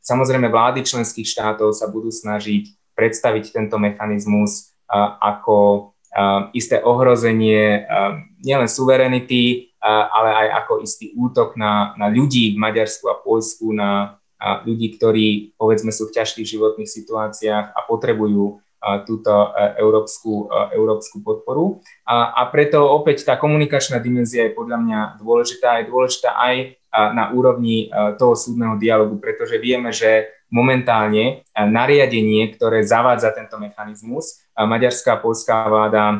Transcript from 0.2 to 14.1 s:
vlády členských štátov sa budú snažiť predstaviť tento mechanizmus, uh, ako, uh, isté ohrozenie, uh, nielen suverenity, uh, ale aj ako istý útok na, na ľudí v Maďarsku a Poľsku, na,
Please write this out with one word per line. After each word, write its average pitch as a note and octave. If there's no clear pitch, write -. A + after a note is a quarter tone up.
vlády B2
členských A2+
štátov G#2+
sa G#2+
budú A2
snažiť G#2
predstaviť A2
tento G#2+
mechanizmus, G#2
uh, G#2
ako, G#2
uh, G2+
isté -
ohrozenie, A2
uh, G2+
nielen C3
suverenity, B2+
uh, G#2+
ale A2
aj A2
ako A2+
istý G#2+
útok A#2+
na, G#2
na G#2
ľudí B2
v G#2
Maďarsku A2
a A2
Poľsku, A2+
na, G2+